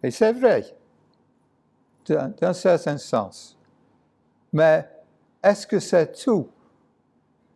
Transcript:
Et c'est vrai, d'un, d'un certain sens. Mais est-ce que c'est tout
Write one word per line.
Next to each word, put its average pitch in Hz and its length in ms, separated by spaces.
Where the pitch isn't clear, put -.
Et 131 80
c'est 220 220
vrai, 233 420
d'un, 143 240
d'un 180 240
certain 170 440
sens. - 600
Mais 156 360
est-ce 202 240
que 208 120
c'est - 440
tout 196 260